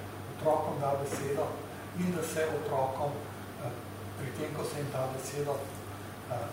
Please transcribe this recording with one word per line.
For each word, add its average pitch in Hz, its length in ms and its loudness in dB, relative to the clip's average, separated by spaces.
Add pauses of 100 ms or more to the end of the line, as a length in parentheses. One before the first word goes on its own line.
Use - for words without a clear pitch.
(300)
otrokom - 480 4
da 139 180 4
besedo - 500 2 (500)
in 180 160 2
da 160 120 2
se 156 260 2
otrokom, 139 600 2
eh, - 600 -4 (420)
pri 135 180 -2
tem, 151 220 -2
ko 151 100 0
se - 140 -2
jim 139 140 0
da 131 200 2
besedo, - 420 0
eh, - 1000 -4